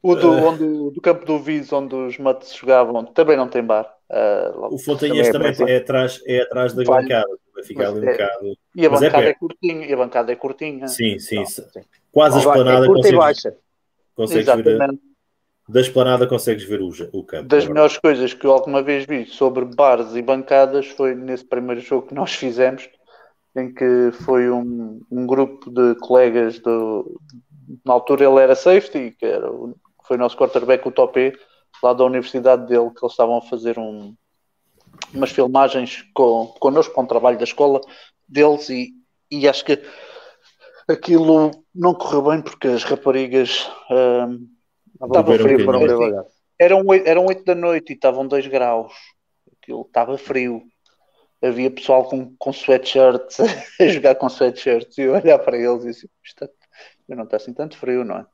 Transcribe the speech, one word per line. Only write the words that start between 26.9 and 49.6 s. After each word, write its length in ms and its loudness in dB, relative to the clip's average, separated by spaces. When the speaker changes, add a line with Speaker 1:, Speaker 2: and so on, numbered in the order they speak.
Speaker 1:
na 80 2
altura 320 2
ele 160 6
era 140 6
safety, 560 0
que 160 -12
era 240 -6
o, 240 -14
foi 140 -4
o 20 -4
nosso 160 -2
quarterback, 500 0
o 60 -6
Topé, 400 0
lá 120 2
da 100 2
universidade 640 0
dele, 220 2
que 140 -14
eles 100 -6
estavam 240 0
a 40 -4
fazer 380 -8
um, 340 -14
umas 180 -4
filmagens 720 0
com, 340 2
connosco, 340 0
com 100 -2
um 40 -6
trabalho 300 2
da 80 -4
escola 340 0
deles, 420 2
e, 200 -8
e 180 0
acho 160 0
que 180 -2
aquilo 600 2
não 200 0
correu 300 -2
bem 180 0
porque 260 -8
as 160 -2
raparigas, 840 -2
ahm, 500 0
Speaker 3:
Estavam 280 0
Speaker 1:
estavam 100 2
Speaker 2:
Beberam 140 4
um 100 6
Speaker 1:
frio, 100 2
Speaker 2:
bocadinho. 220 2
Speaker 3:
frio, 60 2
Speaker 1:
assim, 120 -2
Speaker 3:
não 100 -10
Speaker 1:
eram 280 4
oito, 200 4
eram 180 2
oito 200 -2
da 100 2
noite 360 -4
e 40 -10
estavam 320 0
dois 200 -2
graus. 460 -4